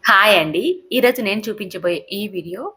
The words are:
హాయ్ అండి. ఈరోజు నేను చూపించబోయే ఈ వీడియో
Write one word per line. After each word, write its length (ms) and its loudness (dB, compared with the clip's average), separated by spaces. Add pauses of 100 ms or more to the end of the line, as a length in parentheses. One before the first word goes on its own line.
హాయ్ 300 6
అండి. 280 0 (300)
ఈరోజు 300 2
నేను 180 -2
చూపించబోయే 580 -4 (120)
ఈ 160 -6
వీడియో 360 -10 (140)